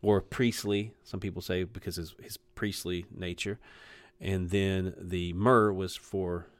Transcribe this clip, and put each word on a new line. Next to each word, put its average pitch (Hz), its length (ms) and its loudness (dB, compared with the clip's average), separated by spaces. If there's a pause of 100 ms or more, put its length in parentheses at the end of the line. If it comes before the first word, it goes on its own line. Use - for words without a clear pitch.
Or 104 200 6
priestly, 104 720 0 (100)
some - 160 -8
people 90 240 -6
say 92 220 0
because 90 320 -8
his, 82 260 -8
his - 140 -14 (180)
priestly 90 580 -4
nature. 90 460 -6 (640)
And 92 300 -2
then 95 460 2
the 87 360 -4
myrrh 107 400 6
was 95 240 -4
for 87 500 -4 (120)